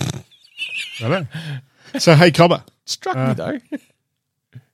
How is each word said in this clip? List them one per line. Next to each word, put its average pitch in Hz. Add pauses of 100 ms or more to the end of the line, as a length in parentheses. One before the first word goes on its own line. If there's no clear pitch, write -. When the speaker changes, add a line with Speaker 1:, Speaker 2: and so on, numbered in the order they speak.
(1000)
Speaker 1:
I 113
know. 165 (720)
So, 165
hey, 170
Cobber. 170 (220)
Speaker 2:
Struck -
Speaker 1:
Uh, 131
Speaker 2:
me, -
though. 240 (120)
<laughs> 294 (960)